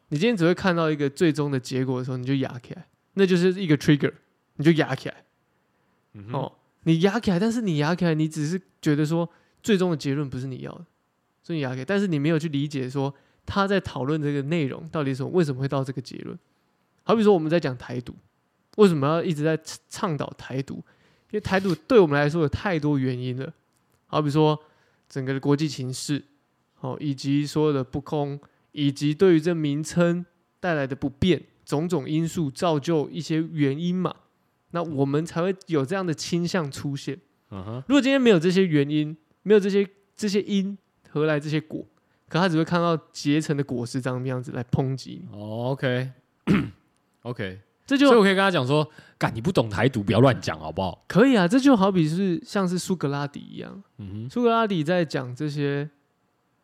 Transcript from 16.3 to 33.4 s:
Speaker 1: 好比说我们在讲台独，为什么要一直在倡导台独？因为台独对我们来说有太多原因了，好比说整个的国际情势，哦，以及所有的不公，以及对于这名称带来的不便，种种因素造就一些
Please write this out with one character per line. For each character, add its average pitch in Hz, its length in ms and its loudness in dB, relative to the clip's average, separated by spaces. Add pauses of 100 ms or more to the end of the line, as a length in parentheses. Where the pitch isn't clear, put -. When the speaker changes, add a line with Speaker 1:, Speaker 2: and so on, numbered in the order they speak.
Speaker 1:
好 214 120 2
比 226 80 4
说 208 100 8
我 175 60 4
们 156 100 -2
在 170 100 2
讲 135 180 -4
台 127 240 -10
独， - 140 -14 (640)
为 208 100 10
什 170 80 4
么 139 120 0
要 160 160 0
一 185 100 -2
直 147 100 -4
在 160 160 2 (300)
倡 170 260 -4
导 - 100 -6 (120)
台 135 240 -6
独？ - 140 -10
因 - 600 -14
为 208 40 -4
台 190 180 0
独 190 160 0
对 254 240 4
我 175 80 8
们 143 120 2
来 147 100 2
说 165 120 0
有 143 80 2
太 180 300 -2
多 147 180 0
原 127 200 -2
因 127 200 -6
了， 139 160 -10 (540)
好 151 140 -2
比 147 80 0
说 151 280 4 (520)
整 135 140 -8
个 135 100 -4
的 135 60 -4
国 143 160 2
际 156 120 0
情 127 260 -8
势， 139 300 -6 (560)
哦， 131 200 -8
以 147 140 -4
及 139 320 0
所 151 200 0
有 151 80 2
的 135 100 -2
不 143 160 -8
公， 143 400 -6 (320)
以 143 180 -2
及 147 240 -2
对 180 220 4
于 156 60 4
这 175 120 0
名 151 300 -2
称 175 420 0 (360)
带 180 120 -2
来 139 140 -2
的 131 80 -8
不 139 140 -4
便， 175 340 0 (220)
种 156 240 -2
种 139 200 -2
因 160 160 0
素 156 240 -4
造 156 300 0
就 147 300 0
一 175 100 -10
些 160 320 -2